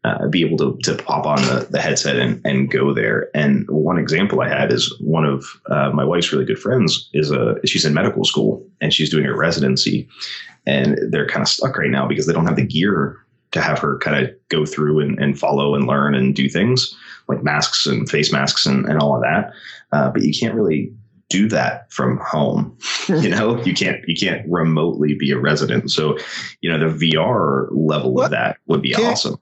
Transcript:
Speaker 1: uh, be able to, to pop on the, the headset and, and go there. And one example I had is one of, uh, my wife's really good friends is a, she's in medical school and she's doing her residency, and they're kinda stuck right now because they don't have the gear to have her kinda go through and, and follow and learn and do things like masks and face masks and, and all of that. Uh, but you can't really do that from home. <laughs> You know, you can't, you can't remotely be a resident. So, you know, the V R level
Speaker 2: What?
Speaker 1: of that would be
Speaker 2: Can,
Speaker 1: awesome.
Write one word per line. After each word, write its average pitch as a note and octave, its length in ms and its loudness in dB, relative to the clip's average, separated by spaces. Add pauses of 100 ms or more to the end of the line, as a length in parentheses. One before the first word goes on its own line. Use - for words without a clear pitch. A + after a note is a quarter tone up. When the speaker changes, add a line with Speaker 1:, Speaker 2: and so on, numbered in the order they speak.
Speaker 1:
uh, - 240 -2
be F2 120 0
able D#2+ 160 2
to, D2 280 0
to - 180 -2
pop D2 240 -2
on C#2+ 160 2
the, C2 260 0
the C#2 120 -2
headset C#2+ 360 0
and, B1 300 0
and C2+ 240 0
go C#2 240 2
there. - 400 -2
And C#2+ 340 2
one E2+ 300 2
example D#2+ 420 0
I - 80 0
had C#2+ 240 0
is - 280 0
one D#2+ 260 2
of, C2+ 180 -2 (240)
uh, C#2 240 0
my C#2+ 120 0
wife's E2+ 280 0
really - 120 2
good - 160 -2
friends G#2+ 520 0
is D2 180 0
a, B1 260 0 (100)
she's - 180 0
in D2+ 80 2
medical D2+ 320 2
school - 400 0 (160)
and - 140 0
she's - 160 0
doing D2+ 140 2
her - 120 0
residency, - 720 0 (560)
and C#2 320 2 (140)
they're D2 160 0
kinda - 180 -2
stuck - 320 -2
right C#2+ 140 0
now C2+ 160 0
because - 200 -2
they E2 60 0
don't E2 140 2
have F2+ 100 0
the - 80 2
gear F2 520 0 (340)
to - 100 -2
have D#2 200 0
her D2 180 -2
kinda C#2+ 340 -2 (160)
go D#2 160 0
through D2+ 360 0
and, - 180 -2
and C#2+ 200 0
follow C#2+ 360 2
and C#2 120 2
learn C#2 280 2
and C2 220 2
do C2+ 120 0
things A#2+ 480 0 (320)
like - 140 -2
masks - 420 0
and C2 240 0
face D2 240 0
masks C#2 320 0
and, C2+ 220 2
and D#2 120 2
all C#2+ 160 4
of - 80 0
that. F2 300 0 (400)
Uh, C#2+ 180 2
but - 120 0
you D2+ 160 2
can't A#2 160 -2
really D#2+ 380 0 (360)
do G2+ 200 2
that C2+ 440 -2
from B1+ 260 0
home. - 640 -2
<laughs> - 40 -10 (220)
You D#3 200 2
know, A2 340 0
you F2+ 100 0
can't, - 360 -2
you F2+ 80 0
can't F2+ 340 -2
remotely D#2+ 640 2
be C#2+ 160 -2
a C#2 80 0
resident. D2 540 0
So, D2+ 260 0 (420)
you E2 80 -4
know, E2 80 0
the D#2+ 160 0
V D#2+ 240 0
R D#2+ 540 0
level D2+ 440 0
Speaker 2:
What? C4+ 120 2
Speaker 1:
of - 60 0
that - 240 -2 (100)
would - 160 0
be - 120 -2
Speaker 2:
Can, A#3 180 2
Speaker 1:
awesome. - 300 -4